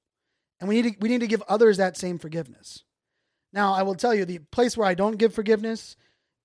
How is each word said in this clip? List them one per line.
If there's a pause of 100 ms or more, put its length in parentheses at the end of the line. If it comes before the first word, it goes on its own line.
(600)
And
we
need
to,
we
need
to
give
others
that
same
forgiveness. (680)
Now,
I
will
tell
you,
the
place
where
I
don't
give
forgiveness (480)